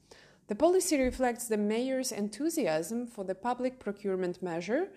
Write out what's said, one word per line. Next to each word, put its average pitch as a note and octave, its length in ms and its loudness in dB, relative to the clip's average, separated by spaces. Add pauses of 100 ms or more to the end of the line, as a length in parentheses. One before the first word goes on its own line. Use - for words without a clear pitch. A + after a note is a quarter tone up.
(480)
The G#3 80 -4
policy D#4+ 440 4
reflects B3 480 0
the A3 100 0
mayor's B3 540 0
enthusiasm A3 960 0
for G#3+ 160 -8
the F#3 120 -2
public B3 440 -2
procurement F#3+ 600 -2
measure F3+ 560 -2